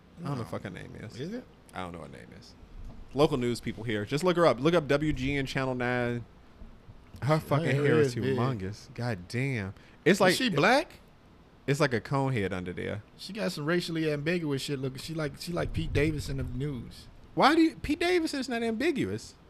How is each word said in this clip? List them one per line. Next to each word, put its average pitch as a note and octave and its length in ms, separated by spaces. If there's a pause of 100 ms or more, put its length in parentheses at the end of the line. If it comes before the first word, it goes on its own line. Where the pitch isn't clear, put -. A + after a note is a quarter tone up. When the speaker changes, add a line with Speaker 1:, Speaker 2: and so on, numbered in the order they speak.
(200)
Speaker 1:
I C#3 80
don't - 20
know C#3+ 60
Speaker 2:
No. A#2+ 80
Speaker 1:
what - 60
fuck A2 120
her G2+ 80
name F#2+ 220 (100)
is. A#2 180
Speaker 2:
Is F3+ 140
it? B3+ 100 (300)
Speaker 1:
I F#2+ 80
don't F2 100
know E2+ 60
what D2 120
her C2 60
name A#1 120 (120)
is. - 140 (580)
Local D3 240
news B2 240
people A2 240
here. G#2 220
Just D3 180
look F3+ 140
her E3+ 80
up. A#2 120
Look D#3 140
up D#3 160
W C#3+ 240
G C3+ 240
N C#3 80
Channel C3 300
nine. B2 500 (960)
Her D#3 180
fucking D3+ 280
Speaker 2:
Her C#3 60
Speaker 1:
hair C#3+ 120
Speaker 2:
hair D#3 160
Speaker 1:
is C#3 80
Speaker 2:
is A#2+ 60
big. A#2+ 100 (140)
Speaker 1:
humongous. G#2+ 560
God A#2 240 (100)
damn. A#2 460 (320)
It's F#3 100
Speaker 2:
Is - 60
Speaker 1:
like F#3 120
Speaker 2:
she B3+ 140
black? G#3 520 (680)
Speaker 1:
It's C#3+ 120
like C#3+ 140
a G#2+ 80
cone C3+ 320
head G2 220
under F2+ 180
there. F#2+ 300 (160)
Speaker 2:
She - 160
got F#3+ 180
some D3 140
racially E3 440
ambiguous D3 520
shit C#3+ 160
looking. C3 200
She - 140
like, D#3 260
she E3+ 140
like E3 220
Pete - 180
Davidson C#3 480
of B2 140
the B2+ 40
news. C#3 500 (260)
Speaker 1:
Why A#3+ 200
do D#4+ 60
you, D#4+ 160
Pete - 240
Davidson's D#4+ 480
not A#3 140
ambiguous? A3+ 720 (160)